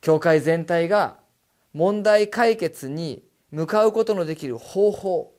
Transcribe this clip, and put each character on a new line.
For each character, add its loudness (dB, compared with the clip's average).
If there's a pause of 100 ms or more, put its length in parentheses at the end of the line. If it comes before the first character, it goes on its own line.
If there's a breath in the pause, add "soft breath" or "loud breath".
教 2
会 4
全 0
体 0
が 0 (560)
問 0
題 4
解 2
決 -6
に -10 (280)
向 -6
か 2
う 4
こ 0
と -2
の -4
で -8
き -12
る -8
方 0
法 -6